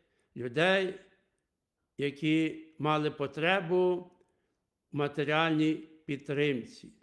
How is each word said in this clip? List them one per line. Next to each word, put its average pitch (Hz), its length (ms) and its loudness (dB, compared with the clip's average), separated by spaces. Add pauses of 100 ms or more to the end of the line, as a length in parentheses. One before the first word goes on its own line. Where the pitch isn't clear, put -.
(360)
людей, 170 640 0 (1000)
які 156 680 0 (120)
мали 151 320 2
потребу 180 1000 0 (840)
в - 40 -8
матеріальній 156 800 2
підтримці. 143 1160 -4 (100)